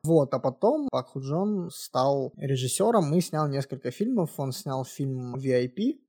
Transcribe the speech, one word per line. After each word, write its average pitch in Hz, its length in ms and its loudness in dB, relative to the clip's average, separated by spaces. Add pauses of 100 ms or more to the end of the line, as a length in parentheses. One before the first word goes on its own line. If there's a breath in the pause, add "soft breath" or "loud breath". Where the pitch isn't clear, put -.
Вот, 151 300 4
а 131 60 0
потом 240 520 0
Пак 127 160 -2
Худжон 170 640 -2
стал 135 640 0
режиссером 147 800 2
и 180 60 6
снял 156 260 -2
несколько 135 440 -4
фильмов. 208 460 -2
Он 135 140 -2
снял 131 320 -6
фильм 127 520 -6
«V 131 180 -4
I 123 160 4
P» - 120 -8 (280)